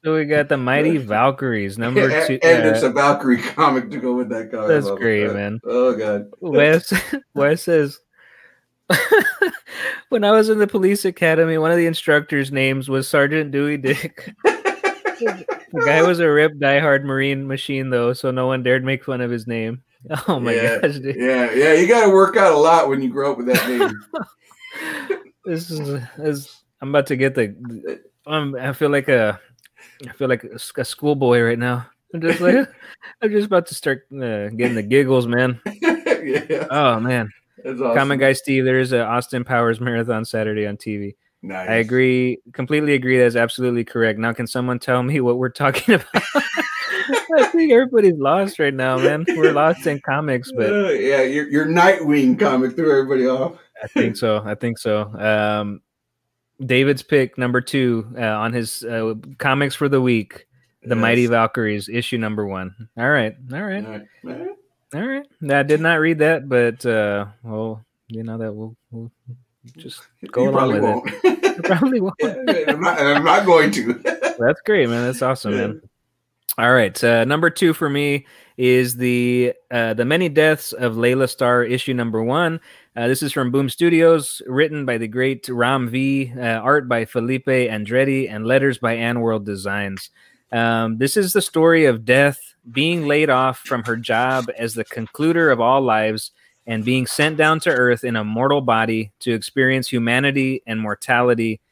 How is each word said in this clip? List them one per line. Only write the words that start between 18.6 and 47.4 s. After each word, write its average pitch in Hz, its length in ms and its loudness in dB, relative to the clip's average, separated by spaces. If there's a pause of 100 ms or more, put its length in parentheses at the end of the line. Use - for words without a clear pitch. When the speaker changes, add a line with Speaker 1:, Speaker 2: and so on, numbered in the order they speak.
Speaker 1:
dared 127 220 2
make 131 200 -4
fun 127 160 -6
of 120 120 -4
his 113 160 -8
name. 117 340 -6 (180)
<laughs> - 280 -8
Oh, 160 100 0
my 120 160 -2
Speaker 2:
Yeah. 117 240 0
Speaker 1:
gosh, 147 160 0
dude. 135 220 -6
Speaker 2:
Yeah, 123 360 0
yeah, 147 200 4
you 175 160 6
gotta 226 200 6
work 190 280 6
out 196 160 6
a 151 40 4
lot 160 320 6
when 135 140 0
you 127 80 -2
grow 139 220 -2
up 120 40 -4
with 120 120 -6
that 123 200 0
name. - 1500 -6 (160)
Speaker 1:
<laughs> - 100 -20
This 170 280 -6
is, 143 280 -6 (160)
this, 147 460 -8 (180)
I'm 139 100 -8
about 143 180 2
to 143 80 -2
get 131 180 0
the, 117 680 -6 (260)
I'm, 147 280 -4
I 135 180 -6
feel 143 180 0
like 143 180 0
a 110 320 2 (680)
I 123 60 -18
feel 135 160 -4
like 120 160 0
a 110 100 -16
s-, - 220 -16
a 127 80 -4
schoolboy 135 560 2
right 117 180 2
now. 123 280 -4 (280)
I'm 170 60 -6
just 170 200 0
like, 202 280 4 (180)
Speaker 2:
<laughs> - 160 -20
Speaker 1:
<laughs> - 200 -14
I'm 220 80 0
just 208 160 0
about 180 220 2
to 147 60 -14
start, 135 380 -4
uh, 113 360 -6
getting 120 260 -2
the 110 80 -2
giggles, 127 440 4
man. 120 380 0
Speaker 2:
<laughs> 202 60 -6 (580)
Yeah. 147 420 -2
Speaker 1:
Oh, 131 300 2
man. 117 320 -2 (320)
Speaker 2:
That's 131 140 -8
Speaker 1:
Comment 131 180 0
Speaker 2:
awesome. 139 220 2
Speaker 1:
guy 135 160 4
Steve, 131 320 0
there 131 120 2
is 131 140 0
a 120 100 2
Austin 123 420 -4
Powers 117 360 0
marathon 117 460 -4
Saturday 107 400 -4
on 104 100 -8
T 104 220 -8
V. 101 180 -10 (240)
Speaker 2:
Nice. 92 300 -10
Speaker 1:
I 113 60 2
agree, 127 640 0 (120)
completely 147 420 -2
agree. 127 240 2
That's 120 180 4
absolutely 120 460 0
correct. 110 360 0
Now, 113 160 -2
can 120 120 -6
someone 123 320 -4
tell 123 240 0
me 139 180 -2
what 123 180 0
we're 127 100 -2
talking 139 460 0
<laughs> - 20 4
about? - 260 -2 (1160)
I - 80 6